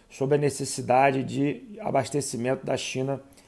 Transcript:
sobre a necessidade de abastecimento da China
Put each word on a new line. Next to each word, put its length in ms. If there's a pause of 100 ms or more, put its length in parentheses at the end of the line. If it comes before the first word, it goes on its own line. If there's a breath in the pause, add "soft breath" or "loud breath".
(100)
sobre 240
a 40
necessidade 840
de 560
abastecimento 840
da 100
China 460 (260 loud breath)